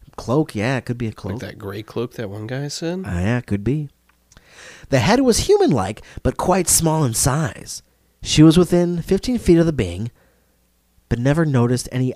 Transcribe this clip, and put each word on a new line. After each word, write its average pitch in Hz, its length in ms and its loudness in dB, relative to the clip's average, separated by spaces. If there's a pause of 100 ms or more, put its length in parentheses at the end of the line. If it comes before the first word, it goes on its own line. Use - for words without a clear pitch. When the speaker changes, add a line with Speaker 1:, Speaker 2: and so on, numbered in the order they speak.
(160)
Speaker 1:
Cloak, 147 380 -2
yeah, 117 220 -2
it 113 80 -6
could 120 140 -6
be 120 100 -6
a 104 40 -8
cloak. 101 300 -10
Speaker 2:
Like - 100 -12
that - 60 -18
gray 101 240 -10
cloak - 320 -8
that 113 160 -10
one 107 160 -10
guy 135 220 -8
said? 170 320 -6
Speaker 1:
Uh, 101 100 -10
yeah, 95 280 0
it - 80 -8
could 101 180 -4
be. 143 240 -2 (1000)
The 135 100 2
head 208 220 4
was 254 280 2
human-like, 170 540 2 (200)
but 127 140 -2
quite 185 320 0
small 160 360 2
in 113 100 -2
size. - 680 -4 (400)
She - 200 4
was 160 160 8
within 175 440 2
fifteen 208 360 -2
feet 170 200 4
of 165 80 4
the 160 60 0
being, 104 380 -6 (1000)
but 117 120 -2
never 143 240 2
noticed 123 480 2
any 127 240 -2